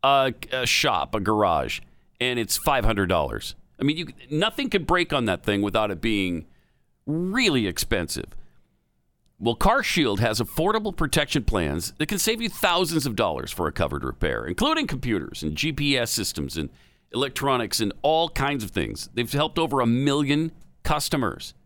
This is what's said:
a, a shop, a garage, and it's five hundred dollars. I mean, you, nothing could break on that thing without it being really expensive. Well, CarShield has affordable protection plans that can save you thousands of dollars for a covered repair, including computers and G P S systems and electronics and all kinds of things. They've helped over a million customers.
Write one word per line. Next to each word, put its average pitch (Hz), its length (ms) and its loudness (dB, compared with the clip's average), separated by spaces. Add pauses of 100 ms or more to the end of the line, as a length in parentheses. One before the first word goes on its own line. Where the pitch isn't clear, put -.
a, 135 320 4 (200)
a 127 120 -2
shop, 104 480 2
a 110 60 0
garage, 92 640 2 (400)
and 123 180 0
it's 110 160 -2
five 131 300 2
hundred 98 220 4
dollars. 73 480 0 (260)
I - 20 0
mean, 151 140 2
you, 175 100 -8 (240)
nothing 269 380 -2
could 190 180 0
break 175 240 2
on 135 140 0
that 92 180 0
thing 101 180 2
without 104 300 0
it 85 80 -6
being 95 460 0 (600)
really 170 640 0
expensive. - 600 -4 (1120)
Well, 113 160 2
CarShield 165 640 2
has 110 220 2
affordable 202 540 0
protection 147 500 0
plans 82 520 0
that 151 100 0
can 208 120 -2
save 226 220 0
you 233 80 -2
thousands 170 560 0
of 117 120 -2
dollars 78 340 0
for 85 160 -2
a 73 60 0
covered 71 320 -2
repair, 62 400 -2
including 294 420 0
computers 107 560 -4
and 76 120 -2
G 151 180 -2
P 143 240 0
S 117 140 0
systems 78 440 -4
and 76 140 -4 (440)
electronics 127 680 -2
and 104 100 0 (100)
all 160 280 2
kinds 143 340 -2
of 92 80 -8
things. 62 420 -4
They've 120 180 -2
helped 151 280 0
over 147 220 2
a 120 40 4
million 143 680 2 (300)
customers. - 680 -2 (120)